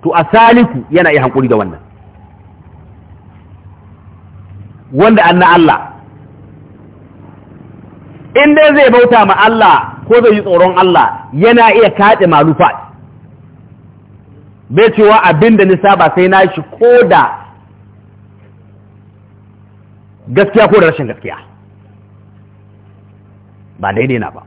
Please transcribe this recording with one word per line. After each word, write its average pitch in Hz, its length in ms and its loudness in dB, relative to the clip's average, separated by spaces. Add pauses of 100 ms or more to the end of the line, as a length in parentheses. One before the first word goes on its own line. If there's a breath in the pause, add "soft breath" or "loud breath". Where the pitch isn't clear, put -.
To 165 120 -6
a 170 180 -2
saliku 233 580 0
yana 165 220 0
iya 143 100 0
hankuri 131 260 -4
da 117 80 0
wannan. 92 240 -8 (3000)
Wanda 196 320 2
an 175 140 0
na 180 160 2
Allah. 160 260 0 (2500)
In 294 180 2
dai 302 220 2
zai 269 140 2
bauta 240 360 2
ma 196 80 0
Allah 208 420 0 (320)
ko 220 140 2
zai 220 140 2
yi 208 40 -4
tsoron 180 380 0
Allah, 180 540 -2
yana 226 420 2
iya 214 160 2
kaɗe 202 360 0
malufa. 156 420 0 (2000)
Bai 202 260 0
cewa 214 280 2
abin 185 320 2
da 202 80 2
ni 185 180 0
saba 180 320 0
sai 185 140 0
na 190 120 2 (140)
shi 160 80 -12 (160)
ko 240 300 2
da 165 140 2 (3000)
gaskiya 202 400 0
ko 202 120 2
da 175 100 2
rashin 147 160 -10
gaskiya. 90 300 -16 (2500)
Ba 98 120 -6
daidai 120 260 -4
na 107 120 -10
ba. - 160 -20